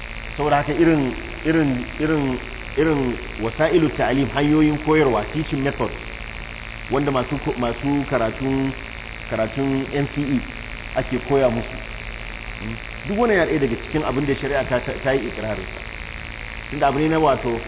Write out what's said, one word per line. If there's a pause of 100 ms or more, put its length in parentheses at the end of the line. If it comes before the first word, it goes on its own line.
(360)
Saboda
haka
irin, (320)
irin, (160)
irin, (400)
irin (260)
wasa'ilu
ta'lim,
hanyoyin
koyarwa,
teaching
method, (1000)
wanda
masu
ko-,
masu
karatun, (560)
karatun
N
C
E (560)
ake (100)
koya
musu. (840)
Hmm. (320)
Duk
wani
ya
ɗaya
daga
cikin
abin
da
shari'a
ta,
ta, (100)
ta
yi
ikrarinsa. (880)
Tunda
abu
ne
na
wato